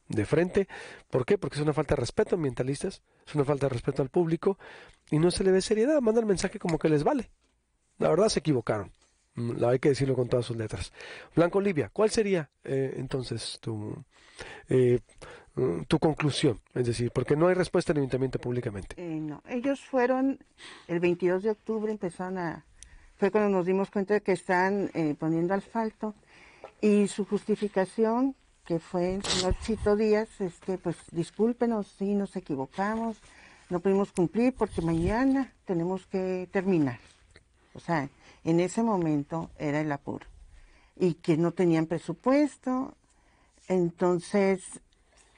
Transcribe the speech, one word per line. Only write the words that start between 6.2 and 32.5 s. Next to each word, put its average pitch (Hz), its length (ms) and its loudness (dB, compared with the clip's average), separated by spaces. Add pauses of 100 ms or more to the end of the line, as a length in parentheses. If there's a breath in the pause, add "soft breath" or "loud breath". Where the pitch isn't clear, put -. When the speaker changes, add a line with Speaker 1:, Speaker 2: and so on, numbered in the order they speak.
Speaker 1:
el 226 60 2
mensaje 196 320 0
como 165 200 -2
que 165 100 2
les 151 160 4
vale. 254 260 0 (680)
La 156 120 2
verdad 180 180 4
se 190 120 -2
equivocaron, 117 520 -2 (420)
mm, 117 180 -4
la 117 180 2
hay 131 80 4
que 151 100 2
decirlo 135 260 2
con 123 140 0
todas 123 160 0
sus 117 120 -8
letras. - 360 -8 (420 loud breath)
Blanca 170 220 4
Olivia, 180 340 0
¿cuál 208 200 2
sería, 190 400 0 (140)
eh, 135 340 -2
entonces 131 600 -8
tu, 107 360 -8 (720 loud breath)
eh, 123 320 4 (540 loud breath)
mm, 170 340 -2
tu 160 100 4
conclusión? 147 640 0 (140)
Es 127 120 0
decir, 117 240 -2
porque 135 260 0
no 165 120 4
hay 185 60 4
respuesta 175 380 0
del 147 100 0
ayuntamiento 131 360 -2
públicamente. 120 600 -6
Speaker 2:
Eh, 165 200 -6
no, 151 300 -8
ellos 262 320 -2
fueron, 262 580 0 (480 loud breath)
el 170 140 -2
veintidós 180 420 2
de 220 80 0
octubre 214 400 -4
empezaron 190 480 -6
a, 165 260 -6 (520 soft breath)
fue 196 160 2
cuando 208 180 4
nos 180 160 2
dimos 190 240 2
cuenta 202 240 0
de 208 60 2
que 202 100 -2
están, 185 640 0
eh, 151 240 0
poniendo 165 340 0
asfalto, 220 600 -4 (640 loud breath)
y 208 280 4
su 196 160 -4
justificación, 214 1120 0 (280)
que 165 140 -2
fue 180 380 -2
el 196 80 -6
señor 185 360 0
Chito 208 360 0
Díaz, 214 440 0
es 180 200 -4
que, 185 180 -4
pues, 170 180 -4 (140)
"Discúlpenos, 220 800 -2 (100)
sí, 196 160 -2
nos 202 220 -2
equivocamos, 202 800 -4 (540 loud breath)